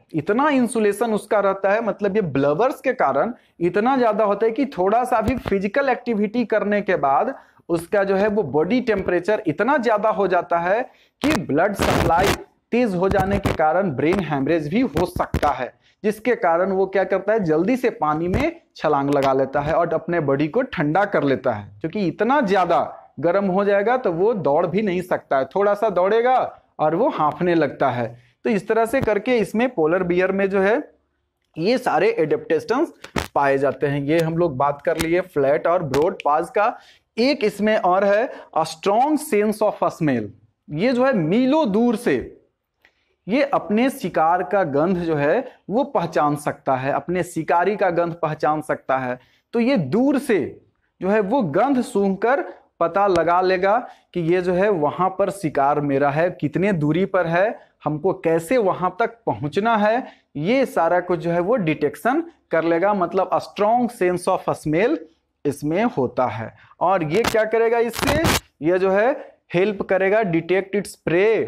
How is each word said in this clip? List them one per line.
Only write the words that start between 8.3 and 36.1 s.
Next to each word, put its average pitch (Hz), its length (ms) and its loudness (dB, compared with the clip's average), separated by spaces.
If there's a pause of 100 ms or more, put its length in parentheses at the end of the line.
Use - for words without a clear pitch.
बॉडी 160 380 0
टेम्परेचर 196 640 0
इतना 240 300 0
ज़्यादा 220 340 2
हो 196 160 0
जाता 175 320 0
है 190 220 0 (400)
कि - 220 2
ब्लड 165 320 0
सप्लाई - 580 2 (380)
तेज 226 240 0
हो 180 140 0
जाने 196 300 0
के - 140 -4
कारण 165 380 2
ब्रेन 147 300 0
हेमरेज 147 480 -2
भी 214 120 0
हो 180 260 -2
सकता - 420 -2
है, 127 240 -6 (300)
जिसके 214 320 0
कारण 180 360 2
वो 190 160 2
क्या 190 160 0
करता 190 300 0
है 226 100 0
जल्दी 170 340 2
से 233 140 0
पानी 156 360 -2
में 254 340 -2 (140)
छलांग 143 340 0
लगा 139 240 2
लेता 135 280 0
है 151 120 -2
और 170 200 0
अपने 175 280 -2
बॉडी 139 260 0
को 220 160 -2
ठंडा 175 420 0
कर 180 180 0
लेता 131 300 0
है, 104 140 -8 (140)
क्योंकि 185 260 -4
इतना 233 340 0
ज़्यादा 180 380 2 (400)
गर्म 180 280 0
हो 190 180 0
जाएगा 202 320 2
तो 240 160 -2
वो 196 200 0
दौड़ 156 340 0
भी 175 140 -2
नहीं 185 220 -2
सकता 143 340 -2
है, 135 80 0
थोड़ा 202 280 0
सा 220 180 -2
दौड़ेगा 226 460 2 (420)
और 156 160 2
वो 254 140 2
हाँफने 170 460 0
लगता 143 360 0
है। 120 240 -4 (300)
तो 247 40 0
इस 202 180 0
तरह 226 180 2
से 254 160 0
करके 226 360 0
इसमें 220 320 0
पोलर 175 340 0
बियर 180 280 0
में 196 180 0
जो 196 120 0
है 220 200 2 (760)
ये 208 200 0
सारे 160 340 2
एडेप्टेशंस 160 840 -2 (420)
पाए 139 220 2
जाते 139 300 0
हैं। 143 140 -2
ये 151 180 0
हम 165 180 -2
लोग 165 200 0
बात 143 240 -2
कर 165 160 -2
लिए 165 260 -2
फ्लैट 147 440 0
और 175 180 0
ब्रॉड 151 300 0 (100)